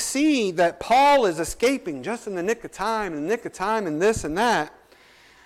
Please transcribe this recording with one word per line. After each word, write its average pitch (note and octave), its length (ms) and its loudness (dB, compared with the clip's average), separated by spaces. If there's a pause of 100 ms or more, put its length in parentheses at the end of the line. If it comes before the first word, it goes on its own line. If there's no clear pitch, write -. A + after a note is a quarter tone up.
see C4+ 520 0
that E3+ 280 0
Paul C4+ 460 6
is E3 120 0
escaping E3+ 640 -2
just G#3+ 240 -8
in G3+ 80 -6
the E3+ 80 -4
nick A3+ 220 -4
of D3+ 80 -16
time, G#3 400 -4
in D3 120 -8
the E3 40 -6
nick A3+ 160 -2
of F3 80 -10
time, G#3 340 -2
and D3+ 140 -4
this G#3+ 240 2
and D#3+ 140 -4
that, G3+ 340 0 (720)